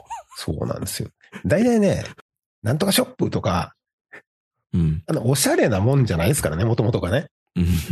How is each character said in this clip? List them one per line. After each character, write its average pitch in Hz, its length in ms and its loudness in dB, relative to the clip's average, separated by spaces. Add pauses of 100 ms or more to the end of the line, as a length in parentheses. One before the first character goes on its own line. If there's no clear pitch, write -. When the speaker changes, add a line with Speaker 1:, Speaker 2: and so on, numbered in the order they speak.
(360)
Speaker 1:
そ - 240 -8
う - 60 -4
な - 80 -4
ん - 60 -10
で 95 80 -8
す - 140 -8
よ。 - 60 -8 (380)
大 165 180 2
体 233 160 4
ね、 165 240 2 (580)
な 110 120 -2
ん 156 40 -2
と 208 60 0
か 196 80 0
シ - 80 2
ョ 254 60 0
ッ 254 80 -20
プ - 160 -2
と 143 100 -2
か、 90 320 -2 (1000)
Speaker 2:
う 90 60 0
ん。 80 280 0
Speaker 1:
あ - 60 -2
の、 135 160 -2
お 135 80 4
し - 100 0
ゃ 302 100 2
れ 247 120 4
な 98 120 0
も 127 160 2
ん 131 80 4
じ 101 80 0
ゃ 85 40 0
な 82 100 0
い - 20 2
で 147 60 4
す - 80 -4
か 76 80 0
ら 78 60 -4
ね、 95 80 0
も 113 120 2
と 123 60 0
も 107 100 2
と 95 80 0
が 85 100 -4
ね。 135 180 -2 (260)
Speaker 2:
う 90 60 0 (320)